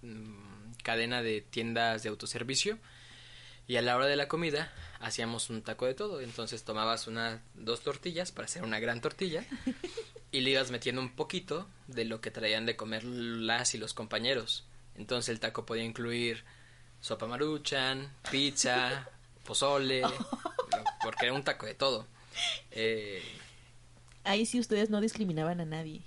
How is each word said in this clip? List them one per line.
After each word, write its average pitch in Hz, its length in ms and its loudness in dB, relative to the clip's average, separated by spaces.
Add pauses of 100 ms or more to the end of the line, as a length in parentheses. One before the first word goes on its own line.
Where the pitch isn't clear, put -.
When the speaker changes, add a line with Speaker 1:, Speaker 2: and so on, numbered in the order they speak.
Speaker 1:
mm, 107 680 -12 (100)
cadena 120 400 2
de 110 200 2
tiendas 117 600 2
de 113 80 -2
autoservicio. 123 680 0 (880)
Y 123 80 0
a 117 60 6
la 123 160 4
hora 131 100 6
de 143 80 6
la 143 140 0
comida 160 420 0 (300)
hacíamos 117 500 -2
un 110 100 -4
taco 110 240 -2
de 131 80 2
todo. 190 280 -4
Entonces 117 420 -6
tomabas 110 440 2
una, 113 360 -2 (100)
dos 117 280 -2
tortillas 170 500 -2
para 117 140 -8
hacer 175 180 -6
una 110 160 0
gran 117 220 0
tortilla 175 440 0 (420)
Speaker 2:
<laughs> - 440 -10
Speaker 1:
y 139 80 2
le 131 120 4
ibas 131 200 4
metiendo 123 300 0
un 127 120 -4
poquito 170 540 -4 (200)
de 117 180 -2
lo 113 160 -2
que 110 100 -6
traían 110 340 2
de 117 120 2
comer 110 260 -4
las 117 720 0
y - 20 -4
los 110 160 -4
compañeros. 113 680 0 (320)
Entonces 117 340 -2
el 113 120 -2
taco 113 240 -2
podía 113 180 -2
incluir 117 600 0 (580)
sopa 110 260 -4
Maruchan, 139 840 0 (200)
pizza, 135 800 4 (180)
Speaker 2:
<laughs> - 180 -20
Speaker 1:
pozole, 135 560 4
lo, 131 120 4 (920)
porque 110 220 2
era 123 80 4
un 139 100 0
taco 139 220 0
de 110 100 -6
todo. 123 320 2 (640)
Eh, 110 500 0 (1000)
Speaker 2:
Ahí 202 220 4
sí 247 140 2
ustedes 214 300 4
no 208 120 4
discriminaban 175 600 2
a 165 40 0
nadie. 156 420 -6